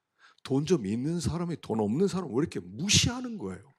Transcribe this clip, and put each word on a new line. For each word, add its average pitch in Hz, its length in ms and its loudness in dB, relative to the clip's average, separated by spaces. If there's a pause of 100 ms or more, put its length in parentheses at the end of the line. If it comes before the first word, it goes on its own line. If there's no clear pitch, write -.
(440)
돈 139 220 0
좀 147 200 2
있는 131 340 -2
사람이 165 420 -2
돈 - 180 -2
없는 120 280 4
사람을 175 260 -4
왜 120 60 2
이렇게 156 200 0
무시하는 208 800 2
거예요? 95 420 -10